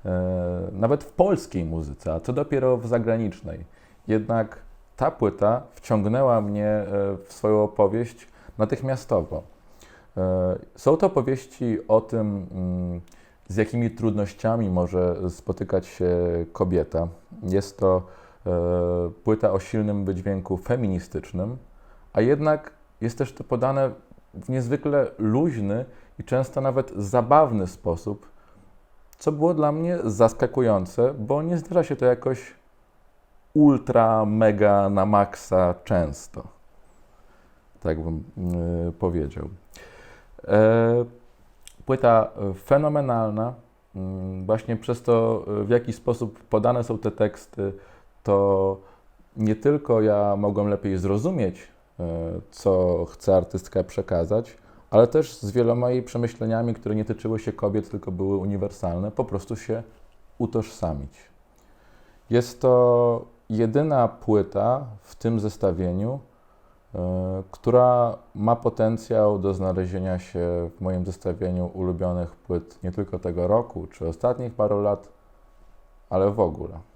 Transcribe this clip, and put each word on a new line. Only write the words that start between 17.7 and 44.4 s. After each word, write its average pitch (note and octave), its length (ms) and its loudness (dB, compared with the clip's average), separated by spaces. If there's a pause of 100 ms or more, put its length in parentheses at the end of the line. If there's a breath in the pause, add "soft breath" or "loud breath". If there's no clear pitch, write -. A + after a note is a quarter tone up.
to, F#2 240 2 (440 loud breath)
e, F#2+ 40 -4 (760)
płyta G#2+ 280 2
o F#2+ 80 0
silnym G#2 440 -2
wydźwięku F#2 520 -4
feministycznym, G2 1000 -4 (560 soft breath)
a G#2 80 0
jednak D3 500 2 (300)
jest A#2 180 -4
też C3+ 140 -4
to - 120 -14
podane C3 460 0 (440)
w F#2+ 140 -12
niezwykle C3 680 0
luźny A2+ 680 0 (340 loud breath)
i - 60 -12
często C3 360 -2
nawet C3 360 -2
zabawny A#2 680 4
sposób, F#2 680 -6 (840 soft breath)
co D#3 140 -2
było D#3+ 220 2
dla D3+ 180 0
mnie E3+ 320 -2
zaskakujące, A2+ 1080 2
bo C#3 280 -2
nie E3+ 160 -2
zdarza E3+ 260 0
się C#3+ 120 -4
to B2+ 100 0
jakoś B2 480 0 (1000)
ultra, A#2 680 6
mega, G#2 640 4
na G2 180 2
maksa F#2+ 680 2 (100)
często. D#2+ 580 -2 (1400 soft breath)
Tak D#2+ 200 -2
bym, D#2+ 240 -6 (640)
y, E2+ 40 -6
powiedział. D#2 560 -4 (1000 loud breath)
E, A#2 560 6 (840)
płyta A#2+ 440 4 (340)
fenomenalna. B2 880 0 (400)
Mm, F#2+ 520 -6